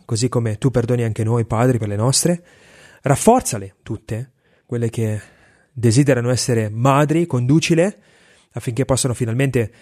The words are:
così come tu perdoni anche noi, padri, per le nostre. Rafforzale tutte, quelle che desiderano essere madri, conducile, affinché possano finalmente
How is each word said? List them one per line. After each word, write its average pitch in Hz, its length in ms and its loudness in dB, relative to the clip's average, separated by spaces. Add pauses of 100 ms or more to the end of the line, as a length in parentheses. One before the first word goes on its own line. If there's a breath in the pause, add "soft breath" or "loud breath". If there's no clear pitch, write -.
così 120 240 -2
come 117 260 -2
tu 139 140 0
perdoni 120 320 0
anche 113 200 -4
noi, 113 220 0
padri, 123 320 2
per 107 120 -4
le 101 80 -6
nostre. 135 500 0 (560 loud breath)
Rafforzale 135 800 2
tutte, 110 500 -10 (320)
quelle 120 240 -4
che 107 320 -4 (500 soft breath)
desiderano 120 600 2
essere 113 400 -2
madri, 143 560 2
conducile, 160 800 0 (480 soft breath)
affinché 123 340 -4
possano 127 280 0
finalmente 120 680 -2